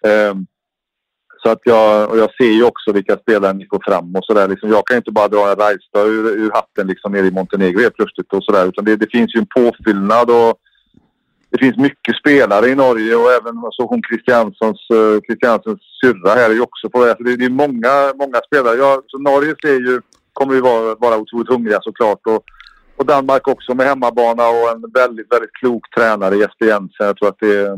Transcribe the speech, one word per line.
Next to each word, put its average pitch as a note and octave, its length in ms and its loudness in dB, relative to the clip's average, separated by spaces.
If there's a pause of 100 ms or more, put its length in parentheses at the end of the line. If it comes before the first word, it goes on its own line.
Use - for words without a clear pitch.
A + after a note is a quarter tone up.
Ehm, G#2 400 0 (960)
så A2+ 80 0
att A#2 140 -2
jag, G#2+ 460 4
och A2+ 80 0
jag A2 160 0
ser A#2 180 2
ju A2+ 120 4
också A2 280 -2
vilka G2+ 240 0
spelare G2 360 0
ni G2 180 -10
får G2 140 -4
fram F2+ 320 -4
och F#2 80 -6
så A2 100 0
där. G2 140 4
Liksom, G2 220 -4
jag G#2 160 2
kan B2+ 80 0
ju B2 40 0
inte A2 140 -8
bara G#2 160 2
dra G2+ 220 2
en G2 60 0
Rajstad G#2 480 -2
ur, A2 260 0
ur G#2+ 220 -2
hatten, G#2 340 -4
liksom, F#2+ 260 -6
nere G2 140 0
i F#2 40 2
Montenegro F#2+ 500 -2
helt A#2 160 0
plötsligt - 360 -6
och G2 120 -4
så G#2+ 80 -2
där, F#2 140 2
utan F#2+ 180 -6
det, A2 120 2
det G#2+ 140 -4
finns A#2 240 -2
ju A#2 40 0
en G#2+ 80 -2 (100)
påfyllnad A2+ 760 0
och A#2 240 4 (960)
det B2+ 60 -2
finns B2+ 180 2
mycket B2+ 400 -2
spelare A#2 520 2
i C3 60 0
Norge A#2 400 2
och A#2 180 4
även A#2 220 -2 (180)
så B2 140 -4
hon A2+ 160 -4
Kristianssons, A2+ 880 -2
eh, A2 360 4
Kristianssons A2 540 -2 (200)
syrra G2 340 0
här A#2+ 160 2
är A2 40 2
ju A2+ 60 -2
också A2+ 300 -6
på B2 100 0
väg. A#2+ 160 2
Så A#2+ 60 -16
det, B2 140 -2
det B2 80 -2
är B2+ 60 0
många, C3+ 640 0
många C3+ 320 -4
spelare. B2 300 0
Ja, C3+ 300 2
så C3+ 120 -16
Norge C#3+ 440 0
ser D3+ 100 0 (160)
ju, B2+ 120 -2 (320)
kommer C3+ 220 -2
ju C3 60 2
vara, A2+ 340 0
vara A#2 220 0
otroligt A2+ 320 -6
hungriga A#2 340 -2
såklart. G#2+ 440 -2
Och, A2 180 -2 (520)
och C#3 100 -4
Danmark C3+ 420 0
också B2+ 260 -4
med C3 120 0
hemmabana A#2+ 600 0
och A#2 220 0
en A2+ 140 -8 (100)
väldigt, A#2+ 380 -2
väldigt A#2 200 -2
klok B2 380 -4
tränare, G#2 460 0
Jesper G#2 300 -2
Jensen. G#2 400 -2
Jag G2 100 -2
tror G#2 120 0
att F#2+ 120 -6
det G#2 160 2
är G2+ 220 -4